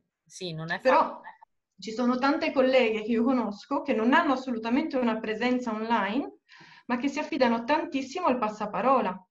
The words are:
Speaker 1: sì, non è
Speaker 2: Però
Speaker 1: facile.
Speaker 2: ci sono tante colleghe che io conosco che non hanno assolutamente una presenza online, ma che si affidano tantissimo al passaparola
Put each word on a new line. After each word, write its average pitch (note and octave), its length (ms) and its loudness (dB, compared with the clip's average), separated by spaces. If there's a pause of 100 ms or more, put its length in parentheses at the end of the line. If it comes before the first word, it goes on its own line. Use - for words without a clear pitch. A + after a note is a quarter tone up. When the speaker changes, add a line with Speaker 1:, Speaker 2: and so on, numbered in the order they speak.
(240)
Speaker 1:
sì, F3 300 -10
non D#3+ 180 -8
è F#3+ 80 -4
Speaker 2:
Però C4 200 6
Speaker 1:
facile. - 360 -4 (420)
Speaker 2:
ci A3 140 -10
sono B3 240 0
tante D4+ 360 0
colleghe B3+ 500 2
che G#3+ 80 -6
io A#3 140 2
conosco B3+ 580 -2
che C#4 100 -2
non A3+ 220 2
hanno E4 180 4
assolutamente B3+ 640 -2
una A#3 240 0
presenza A#3+ 540 -2
online, A3+ 640 -2 (480)
ma B3 100 -2
che B3 120 -2
si C#4+ 100 -6
affidano B3+ 460 0
tantissimo D#4+ 640 -2
al C4 120 2
passaparola G#3+ 920 0